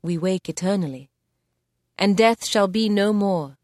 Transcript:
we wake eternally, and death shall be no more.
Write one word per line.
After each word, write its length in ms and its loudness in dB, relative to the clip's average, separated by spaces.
we 140 -4
wake 320 -4
eternally, 600 -4
and 180 2
death 300 4
shall 220 2
be 200 0
no 240 2
more. 520 -2